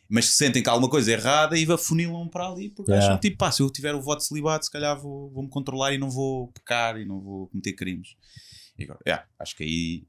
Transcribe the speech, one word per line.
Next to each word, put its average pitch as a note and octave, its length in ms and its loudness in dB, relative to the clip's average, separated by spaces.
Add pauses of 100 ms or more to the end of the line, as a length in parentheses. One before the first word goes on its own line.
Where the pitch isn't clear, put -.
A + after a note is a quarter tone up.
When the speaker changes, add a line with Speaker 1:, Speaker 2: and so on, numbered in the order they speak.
Speaker 1:
Mas A#2 160 2
se - 80 2
sentem C3 300 4
que - 60 2
alguma A#2+ 200 4
coisa B2 220 4
é - 40 6
errada D3 420 4
e D#3+ 140 2
afunilam E3+ 580 0
para F3+ 180 -6
ali, F#3+ 220 -10
porque - 220 -2
Speaker 2:
Yeah. G2+ 160 8
Speaker 1:
acham F#2+ 120 4
tipo, G2 180 2
pá, G2 140 2
se - 100 2
eu C3+ 80 4
tiver D3 240 -4
o C#3 80 -2
voto D3 180 -2
de - 80 -2
celibato, D#3 380 -2
se - 60 -6
calhar D3 280 -2
vou, C#3 320 -12
vou-me C3+ 180 -8
controlar C3+ 440 -2
e C3+ 60 0
não C3+ 100 -2
vou A2+ 1400 -4
cometer G2 240 -6
crimes. F2+ 360 -8 (680)
E - 60 -10
agora, C#2+ 240 -14
yeah, E2 180 0 (140)
acho - 160 -12
que D#2+ 80 -8
aí E2 460 -2